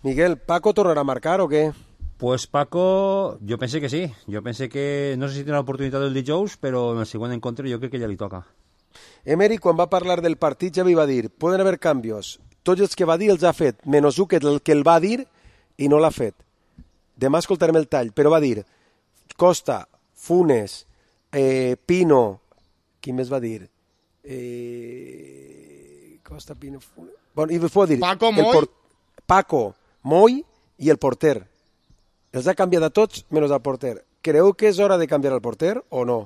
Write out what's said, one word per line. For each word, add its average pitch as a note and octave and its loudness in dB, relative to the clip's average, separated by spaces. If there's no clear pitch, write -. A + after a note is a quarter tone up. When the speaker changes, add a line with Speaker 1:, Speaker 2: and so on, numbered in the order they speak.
Speaker 1:
Miguel, D3 0
¿Paco F3 0
tornará E3+ 2
a - -2
marcar D#3+ -2
o E3+ 0
qué? D3+ 0
Speaker 2:
Pues B2 -2
Paco, F#3+ -2
jo A2+ -6
pense B2+ -6
que C#3+ -6
sí. D#3 -6
Jo G#2 -8
pense A#2+ -10
que, C#3+ -6
no C3+ -6
sé C#3 -8
si C#3+ -10
tindrà D3 -4
l'oportunitat C3+ -6
del C3+ -4
dijous, D3+ -4
però B2 -4
en A#2 -4
el - -4
següent A#2 -8
encontre B2 -8
jo A#2+ -6
crec B2 -8
que B2+ -8
ja A2+ -6
li G2 -8
toca. F#2+ -10
Speaker 1:
Emery, G3 2
quan E3+ 2
va F3 0
parlar F3+ 0
del E3 0
partit, E3 -2
ja F#3 0
vi F3+ 4
va D#3 4
dir, B2 -2
"Poden F#3 -2
haver F#3+ 0
canvios". A2+ -4
Tots F#3 2
els F#3+ 0
que F3+ 0
va E3 2
dir G#3 2
els E3+ 2
ha E3+ 4
fet, C3+ 0
menys C#3+ 4
un F#3+ 0
que F#3 0
el, D3 0
que D#3 0
el D3 4
va E3+ 6
dir A3 -2
i C#3 -2
no D3 4
l'ha D#3 2
fet. A2 -6
Demà C#3 0
escoltarem E3 0
el D3 -2
tall, A#2+ -4
però D3 4
va D#3+ 4
dir A2 -2
Costa, D#3 0
Funes, D3 0
eh, C3 0
Pino, C#3 2
qui B2+ -12
més B2+ -6
va C3+ -4
dir? A2+ -8
Eh, C#2+ -20
Costa, D3+ -20
Pino, C#3 -18
Funes. E3+ -20
Bueno, D#3 -2
i E3+ 0
va F#3+ 2
dir D3+ 2
Speaker 3:
Paco, F#3 0
Speaker 1:
el G#3+ 0
Speaker 3:
Moy. A3 4
Speaker 1:
por-, D3+ 4
Paco, D#3 2
Moy A3 4
i C#3 0
el D3 6
porter. C3+ 0
Els B2+ -4
ha F#3 0
canviat F3+ 0
a D#3+ 0
tots, - 0
menys D3 0
al C3 0
porter. B2+ -8
Creu E3 4
que G#3+ 0
és F#3 -2
hora G3 2
de E3 0
canviar C#3 0
el B2 -2
porter D#3 -4
o B2+ -4
no? A#2+ -2